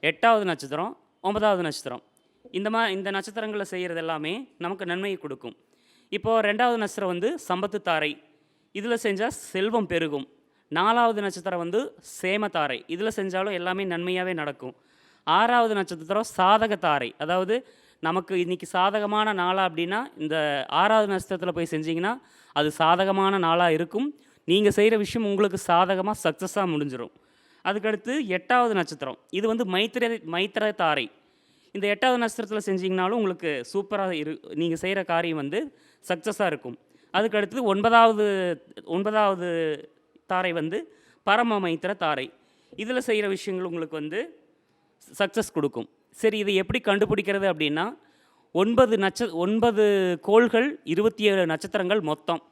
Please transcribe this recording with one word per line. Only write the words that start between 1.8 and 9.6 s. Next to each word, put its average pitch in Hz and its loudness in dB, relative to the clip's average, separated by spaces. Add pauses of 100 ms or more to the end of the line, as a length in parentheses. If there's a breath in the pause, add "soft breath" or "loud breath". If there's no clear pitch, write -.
இந்த 202 -4
மா-, 226 0
இந்த 196 -6
நட்சத்திரங்கள்ல 208 -6
செய்யறது 180 -6
எல்லாமே 160 -4 (320)
நமக்கு 190 -6
நன்மையை 190 -4
கொடுக்கும். 127 -12 (580 soft breath)
இப்போ 214 -2 (160)
ரெண்டாவது 233 2
நட்சத்திரம் 202 -4
வந்து 175 -2 (200)
சம்பத்து 196 -2 (100)
தாரை, 151 0 (600)
இதுல 226 -2
செஞ்சா 208 0 (240)
செல்வம் 208 0